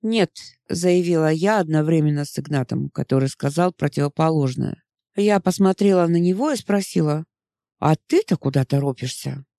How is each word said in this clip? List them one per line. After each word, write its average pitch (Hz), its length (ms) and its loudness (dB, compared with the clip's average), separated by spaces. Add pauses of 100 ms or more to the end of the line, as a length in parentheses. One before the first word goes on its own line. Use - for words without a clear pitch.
«Нет», 220 280 0 (380)
заявила 175 640 0
я 196 300 0
одновременно 151 640 0
с - 140 -10
Игнатом, 139 520 -4
который 135 380 -2
сказал 156 440 -2
противоположное. 143 1080 -2 (340)
Я 202 240 2
посмотрела 190 640 2
на 170 120 2
него 185 340 0
и 262 40 -2
спросила: 165 680 -2 (540)
«А 156 180 2
ты-то - 400 0
куда 135 280 0
торопишься? 139 800 -6 (140)